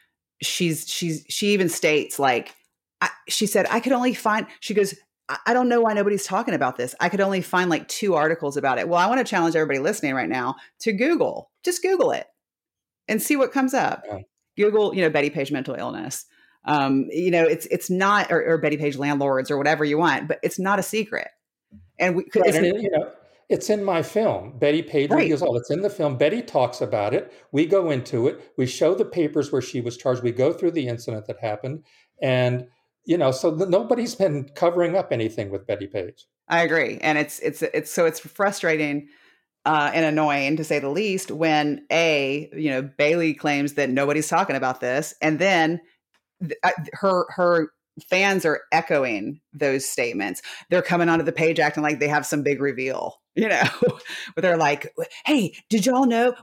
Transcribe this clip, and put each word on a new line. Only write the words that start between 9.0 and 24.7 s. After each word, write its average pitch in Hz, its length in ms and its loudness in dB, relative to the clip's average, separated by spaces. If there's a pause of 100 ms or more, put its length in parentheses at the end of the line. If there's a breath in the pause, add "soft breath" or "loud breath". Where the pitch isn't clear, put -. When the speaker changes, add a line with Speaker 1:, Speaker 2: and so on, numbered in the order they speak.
Speaker 1:
wanna 254 160 2
challenge 170 320 0
everybody 147 240 2
listening 139 360 -2
right 123 120 -2
now 123 280 -4 (260 loud breath)
to - 100 -2
Google, 226 580 0 (140)
just 349 180 -2
Google 370 300 2
it - 160 -4 (800)
and 214 140 -2
see 294 160 0
what 262 160 2
comes 262 200 2
up. 202 320 0
Speaker 2:
Yeah. 104 120 -8 (400)
Speaker 1:
Google, 208 360 2
you 190 80 0
know, 165 80 4
Betty 151 200 2
Page 139 200 -4
mental 135 260 -4
illness. - 500 -10 (400 soft breath)
Um, 135 440 2
you 175 220 0
know, 165 140 6
it's, 160 220 0
it's 175 220 -2
not, 190 440 2
or, 170 120 2
or 165 120 2
Betty 151 180 0
Page 147 220 -2
landlords 139 520 0
or 147 80 0
whatever 147 280 2
you 147 120 2
want, 151 300 2
but 160 160 -2
it's - 160 -2
not 196 180 0
a 190 60 0
secret. - 460 -4 (680)
And 180 200 2
we 190 80 0
could, - 160 2
Speaker 2:
Right, 180 80 6
Speaker 1:
it's 165 80 4
Speaker 2:
and, 196 260 2
you 202 80 -2
know, 160 180 0 (380 soft breath)
it's - 220 0
in 214 160 0
my 170 180 0
film, 120 560 -2
Betty 147 220 2